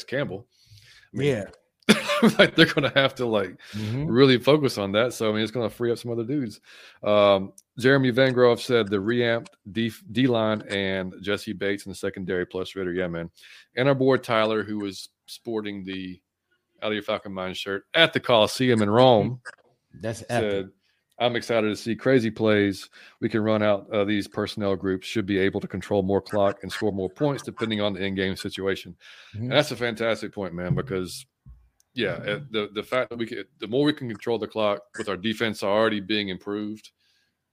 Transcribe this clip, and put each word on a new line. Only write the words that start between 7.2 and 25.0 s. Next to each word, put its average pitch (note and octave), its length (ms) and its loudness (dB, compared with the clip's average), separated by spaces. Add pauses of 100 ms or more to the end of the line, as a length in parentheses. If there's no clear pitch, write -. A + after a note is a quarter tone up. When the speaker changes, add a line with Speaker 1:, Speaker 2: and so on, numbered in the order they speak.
Speaker 1:
Jeremy C3 320 4
Van C3 220 4
Grove A#2+ 280 4
said A2+ 280 2
the G2+ 100 0
reamped A#2 560 -2 (160)
D, A2+ 200 -2 (200)
D B2+ 160 2
line A2 420 0
and F#2+ 520 -4
Jesse G2+ 320 -4
Bates G2 320 -4
in G2+ 60 -12
the F#2 40 -12
secondary F#2 500 -4
plus F#2 300 -8
Ritter. F2+ 180 -4
Yeah, F2+ 140 -2
man. E2+ 240 -8 (440)
And B2+ 120 0
our C#3 80 4
boy C3 220 4
Tyler, A2 460 0
who G#2 160 -6
was G2 300 -8 (160)
sporting G#2 580 -8
the F#2 380 -10 (600)
Out G#2+ 60 -4
of G#2+ 40 -2
Your G#2 100 -4
Falcon G2+ 300 -6
Mind F#2 240 -6
shirt G2+ 360 -6
at E3 200 4
the C3 60 -2
Coliseum A#2 640 4
in G2+ 60 2
Rome, A#2+ 520 6 (520)
Speaker 2:
That's G#2+ 360 -8
epic. A2+ 220 -2
Speaker 1:
said, F#2+ 200 -4 (460)
"I'm A#2+ 180 0
excited A2 340 0
to G2+ 60 -2
see A2+ 200 -4
crazy B2 340 2
plays G#2 600 2 (300)
we A#2 100 -2
can A2+ 120 0
run G#2+ 220 2
out. G2+ 280 0
Uh, G#2 140 2
these G2+ 220 0
personnel G2+ 480 -4
groups F#2 320 -4